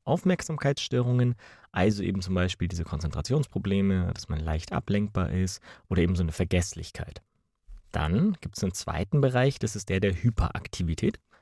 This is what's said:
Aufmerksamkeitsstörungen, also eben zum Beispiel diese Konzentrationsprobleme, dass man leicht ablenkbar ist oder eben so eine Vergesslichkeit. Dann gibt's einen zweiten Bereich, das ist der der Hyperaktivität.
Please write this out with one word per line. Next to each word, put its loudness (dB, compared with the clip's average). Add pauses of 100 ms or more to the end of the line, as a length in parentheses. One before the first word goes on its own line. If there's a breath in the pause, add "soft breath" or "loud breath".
Aufmerksamkeitsstörungen, 0 (380 loud breath)
also 2
eben 0
zum -2
Beispiel 0
diese -4
Konzentrationsprobleme, 0
dass -10
man -2
leicht -2
ablenkbar 0
ist -2 (280 loud breath)
oder 2
eben 4
so 2
eine 0
Vergesslichkeit. -4 (720)
Dann 2
gibt's -10
einen 0
zweiten -2
Bereich, 4
das -4
ist -8
der 2
der 4
Hyperaktivität. 0 (220 soft breath)